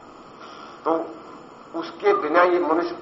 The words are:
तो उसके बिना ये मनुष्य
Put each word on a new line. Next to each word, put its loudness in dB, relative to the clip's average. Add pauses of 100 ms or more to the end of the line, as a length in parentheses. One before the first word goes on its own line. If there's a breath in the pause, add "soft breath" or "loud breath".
(840)
तो 2 (840)
उसके 0
बिना 4
ये 4
मनुष्य 0